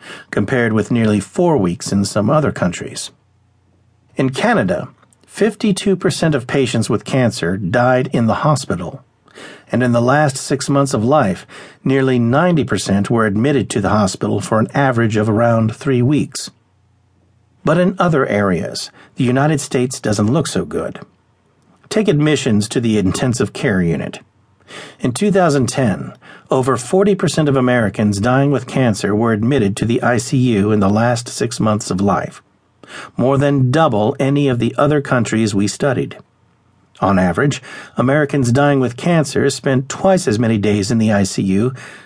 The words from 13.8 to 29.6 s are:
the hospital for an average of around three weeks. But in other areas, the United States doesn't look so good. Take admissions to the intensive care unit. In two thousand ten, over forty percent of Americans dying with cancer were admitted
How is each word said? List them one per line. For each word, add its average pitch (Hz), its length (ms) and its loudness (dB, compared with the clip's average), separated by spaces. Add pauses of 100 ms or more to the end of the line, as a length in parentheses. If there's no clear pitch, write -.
the 95 100 0
hospital 104 500 0
for 110 180 -2
an 107 160 2
average 120 420 0
of 110 120 0
around 113 480 2
three 127 260 0
weeks. 131 480 -2 (1160)
But 156 140 2
in 180 200 2
other 160 280 2
areas, 98 640 -2 (260)
the 135 80 0
United 139 360 2
States 127 400 -4
doesn't 107 320 0
look 151 140 0
so 87 180 -4
good. 76 360 -8 (880)
Take 214 200 0
admissions 143 640 2
to 131 100 -2
the 113 180 2
intensive 101 540 0
care 104 280 0
unit. 82 380 -2 (800)
In 123 140 -2
two 202 180 0
thousand 151 380 2
ten, 104 440 -2 (380)
over 131 260 0
forty 196 380 2
percent 160 340 0
of 139 80 2
Americans 117 640 2
dying 127 320 2
with 127 160 -2
cancer 110 480 0
were 113 180 2
admitted 110 440 0